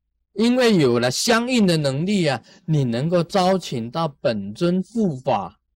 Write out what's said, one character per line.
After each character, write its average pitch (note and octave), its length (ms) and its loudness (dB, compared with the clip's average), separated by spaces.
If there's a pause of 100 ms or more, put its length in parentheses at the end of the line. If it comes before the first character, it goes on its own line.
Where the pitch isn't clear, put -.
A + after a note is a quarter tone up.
(320)
因 A#3+ 240 2
为 A#3 200 4
有 B2 220 4
了 A#2+ 100 0
相 A#3 400 0
应 A#3+ 180 2
的 F3 100 2
能 C#3+ 280 -2
力 F#3+ 220 0
啊， B2+ 160 -2 (220)
你 D3+ 180 0
能 B2 260 -2
够 F3 140 2
招 F#3 340 2
请 A#2+ 340 -6
到 E3 180 -4
本 G#2+ 440 -4
尊 F3 300 -2
护 G3 360 -2
法 G#2+ 420 -4 (160)